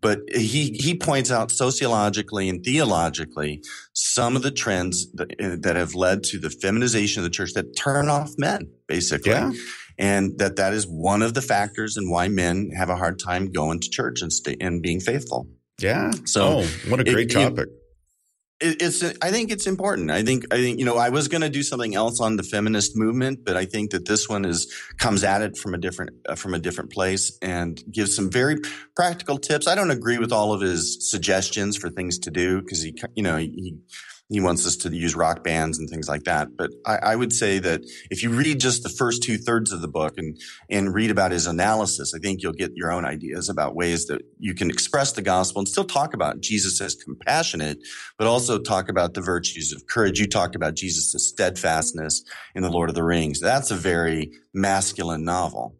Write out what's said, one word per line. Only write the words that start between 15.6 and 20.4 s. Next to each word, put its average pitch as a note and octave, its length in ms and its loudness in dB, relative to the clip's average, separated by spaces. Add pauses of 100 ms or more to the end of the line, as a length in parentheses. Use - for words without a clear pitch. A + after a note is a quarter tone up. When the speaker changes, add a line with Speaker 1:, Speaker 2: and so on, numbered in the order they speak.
Speaker 2:
Yeah. G2+ 300 0 (140)
Speaker 1:
So - 180 2 (200)
Speaker 2:
Oh, E2+ 40 2 (220)
what A#2+ 100 4
a B2+ 100 4
Speaker 1:
it, B2 40 6
Speaker 2:
great A#2 180 4
Speaker 1:
it, - 40 0
Speaker 2:
topic. A#2+ 340 4 (920)
Speaker 1:
it, D#3+ 200 0
it's, F3 220 0 (180)
I F3 100 0
think A3 200 0
it's G3+ 160 -4
important. F#3+ 440 0
I F2+ 120 2
think, B2 300 2